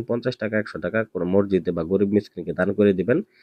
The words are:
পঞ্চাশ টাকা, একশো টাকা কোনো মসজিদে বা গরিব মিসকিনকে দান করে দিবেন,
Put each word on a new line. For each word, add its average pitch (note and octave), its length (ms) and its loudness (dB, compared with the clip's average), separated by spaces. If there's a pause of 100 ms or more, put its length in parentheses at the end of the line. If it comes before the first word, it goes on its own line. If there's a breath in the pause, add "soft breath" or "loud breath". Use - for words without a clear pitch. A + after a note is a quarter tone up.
পঞ্চাশ A#2+ 320 -4
টাকা, G#2+ 200 -4
একশো G#2 220 -4
টাকা G2+ 240 -2
কোনো F2+ 220 -4
মসজিদে F#2 460 2
বা E2+ 120 -2
গরিব G2 280 2
মিসকিনকে F2+ 420 -2
দান F#2 200 0
করে G2+ 200 4
দিবেন, F#2 240 0 (260 soft breath)